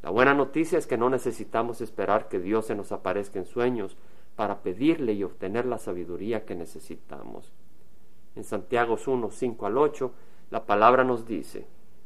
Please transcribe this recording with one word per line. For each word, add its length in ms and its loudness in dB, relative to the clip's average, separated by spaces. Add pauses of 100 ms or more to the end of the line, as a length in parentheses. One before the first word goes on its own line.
La 80 -6
buena 240 8
noticia 440 4
es 80 2
que 120 0
no 120 4
necesitamos 680 0
esperar 480 0
que 100 -4
Dios 280 0
se 100 -2
nos 160 -4
aparezca 480 -2
en 60 -4
sueños 500 0 (400)
para 260 -2
pedirle 520 2
y 100 0
obtener 420 -2
la 120 -2
sabiduría 680 -4
que 120 -6
necesitamos. 960 -10 (840)
En 80 -8
Santiago 540 0 (100)
uno, 240 0
cinco 340 -2
al 120 2
ocho, 340 2 (400)
la 140 -4
palabra 400 8
nos 200 0
dice: 420 -6 (380)